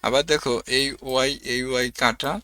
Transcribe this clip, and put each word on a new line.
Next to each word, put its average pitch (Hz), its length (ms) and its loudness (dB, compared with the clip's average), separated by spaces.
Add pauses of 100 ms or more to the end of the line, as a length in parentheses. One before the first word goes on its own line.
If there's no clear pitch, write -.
আবার 131 260 4
দেখো, 143 220 2 (240)
এই 139 80 2 (220)
ওয়াই, 131 240 2 (220)
এই 127 160 0
ওয়াই 123 180 0 (140)
কাটা 131 320 0 (100)